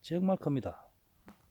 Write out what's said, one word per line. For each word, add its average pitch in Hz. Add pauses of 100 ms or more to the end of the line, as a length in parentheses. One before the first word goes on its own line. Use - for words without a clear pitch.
정말 185
큽니다. 135 (640)